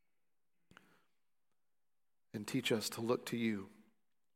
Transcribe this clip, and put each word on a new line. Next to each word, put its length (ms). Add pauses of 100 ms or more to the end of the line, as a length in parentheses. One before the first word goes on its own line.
(2250)
And 120
teach 260
us 180
to 100
look 260
to 100
you 320 (680)